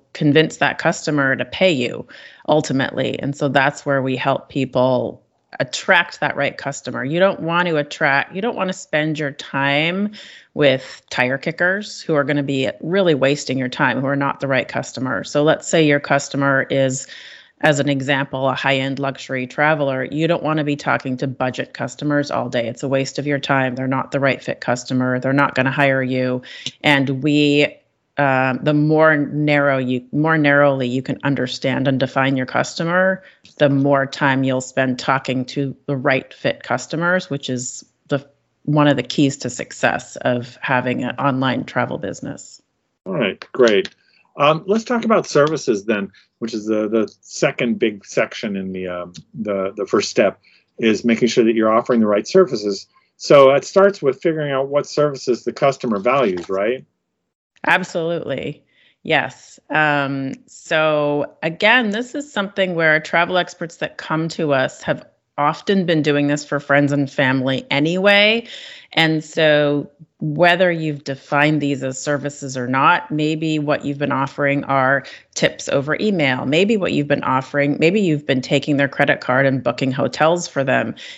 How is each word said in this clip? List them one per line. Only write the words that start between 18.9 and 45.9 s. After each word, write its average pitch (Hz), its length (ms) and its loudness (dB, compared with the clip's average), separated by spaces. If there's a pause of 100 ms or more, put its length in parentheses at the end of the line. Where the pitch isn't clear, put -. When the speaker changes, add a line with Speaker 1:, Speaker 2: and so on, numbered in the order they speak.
Speaker 1:
luxury 135 480 -6
traveler. 143 580 0
You 156 220 -2
don't 165 160 0
want 156 140 0
to 151 80 0
be 147 100 -2
talking 131 440 -2
to 147 80 -2
budget 127 480 -6
customers 147 560 -4
all 123 180 -4
day. 120 180 -4
It's - 160 -8
a 143 60 -4
waste 135 300 -2
of 139 80 -6
your 143 120 0
time. 131 360 0
They're 131 120 -4
not 131 240 -2
the 143 100 -2
right 135 220 0
fit - 200 -8
customer. 127 580 -2
They're 135 140 0
not 143 200 2
gonna 131 160 0
hire 135 320 2
you. 127 400 -2 (400)
And 139 400 2
we, 147 540 2 (420)
uh, 131 440 2
the 147 120 2
more 156 420 4
narrow 147 640 2
you, 127 340 -2
more 156 240 2
narrowly 143 500 4
you 127 160 -2
can 143 220 -6
understand 131 640 -2
and 135 100 0
define 135 380 0
your 127 100 -4
customer, 175 760 -2 (340)
the 147 140 4
more 139 340 2
time 135 400 0
you'll 131 160 0
spend 127 380 -2
talking 131 480 -2
to 139 280 -6 (120)
the 143 100 -4
right 131 380 -2
fit - 280 -4
customers, 170 680 -2
which 139 180 -6
is 127 360 -8 (240)
the, 139 180 -2 (380)
one 147 220 4
of 143 100 4
the 123 60 -2
keys 135 340 0
to 123 140 -8
success - 640 -4
of 123 440 -4
having 123 440 -2
an 123 120 -6
online 131 480 -2
travel 120 320 -4
business. - 640 -12 (460)
Speaker 2:
All 190 80 -6
right, 113 280 -4 (100)
great. 101 360 4 (480)
Um, 151 300 2
let's 220 180 0
talk 233 200 -2
about 214 220 2
services 143 580 0
then, 104 280 -2 (260)